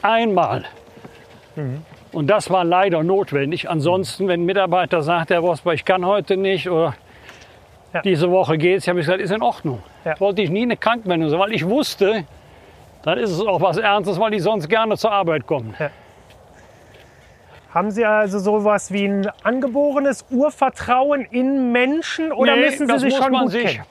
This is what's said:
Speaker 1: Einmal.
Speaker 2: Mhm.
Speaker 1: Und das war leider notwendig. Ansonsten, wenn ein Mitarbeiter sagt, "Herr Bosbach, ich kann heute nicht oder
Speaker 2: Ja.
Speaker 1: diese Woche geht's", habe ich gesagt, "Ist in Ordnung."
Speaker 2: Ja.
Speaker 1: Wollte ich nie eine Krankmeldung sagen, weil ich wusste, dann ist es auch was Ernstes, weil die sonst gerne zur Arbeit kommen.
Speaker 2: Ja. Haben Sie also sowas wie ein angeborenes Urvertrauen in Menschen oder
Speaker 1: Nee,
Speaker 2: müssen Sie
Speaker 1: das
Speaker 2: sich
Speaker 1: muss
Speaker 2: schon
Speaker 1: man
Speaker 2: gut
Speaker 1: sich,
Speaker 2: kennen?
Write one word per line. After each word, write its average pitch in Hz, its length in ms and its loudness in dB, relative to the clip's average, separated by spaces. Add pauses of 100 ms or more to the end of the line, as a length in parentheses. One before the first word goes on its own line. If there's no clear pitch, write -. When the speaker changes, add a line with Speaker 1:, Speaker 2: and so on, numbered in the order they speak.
Speaker 1:
Einmal. 196 640 2 (880)
Speaker 2:
Mhm. 143 280 -8 (280)
Speaker 1:
Und 147 160 -4
das 202 220 0
war 185 140 2
leider 175 400 2
notwendig. 165 680 -2
Ansonsten, 175 580 -2
wenn 175 140 0
ein 170 40 0
Mitarbeiter 180 560 0
sagt, 165 300 0
"Herr 175 100 2
Bosbach, 170 320 0
ich - 120 -4
kann 185 200 2
heute 196 320 0
nicht 190 320 -2
oder 160 240 0 (1000)
Speaker 2:
Ja. 170 80 -2
Speaker 1:
diese 175 300 2
Woche 160 260 2
geht's", 175 300 2
habe 175 120 0
ich 151 60 -2
gesagt, 185 160 0
"Ist 185 100 -4
in 214 100 -2
Ordnung." 151 400 -4 (240)
Speaker 2:
Ja. 156 140 -4
Speaker 1:
Wollte 196 240 0
ich 160 60 -2
nie 202 140 0
eine 233 140 -2
Krankmeldung 185 520 0
sagen, 165 120 0
weil 214 120 0
ich 185 140 -2
wusste, 208 560 0 (760)
dann 165 160 -2
ist 226 140 -2
es 165 100 -2
auch 196 180 0
was 170 180 2
Ernstes, 202 400 0
weil 220 140 0
die 214 80 0
sonst 180 300 -2
gerne 220 260 2
zur 220 160 0
Arbeit 170 340 0
kommen. 117 320 -6
Speaker 2:
Ja. 147 120 -6 (1800)
Haben 196 180 0
Sie 220 140 0
also 214 340 2
sowas 208 540 0
wie 202 120 0
ein 202 240 0 (140)
angeborenes 269 880 0
Urvertrauen 262 960 0
in 254 480 0
Menschen 302 580 0
oder 262 240 2
Speaker 1:
Nee, 285 120 4
Speaker 2:
müssen 277 200 -2
Sie 233 60 2
Speaker 1:
das 139 80 0
Speaker 2:
sich 262 120 2
Speaker 1:
muss 269 80 0
Speaker 2:
schon 262 120 2
Speaker 1:
man 262 100 2
Speaker 2:
gut 220 80 0
Speaker 1:
sich, 208 240 -2
Speaker 2:
kennen? 110 160 -12